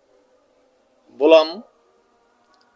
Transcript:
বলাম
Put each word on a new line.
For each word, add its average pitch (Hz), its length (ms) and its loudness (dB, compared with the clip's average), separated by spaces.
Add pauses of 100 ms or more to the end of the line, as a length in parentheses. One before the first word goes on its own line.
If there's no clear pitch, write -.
(1200)
বলাম 160 420 0 (1160)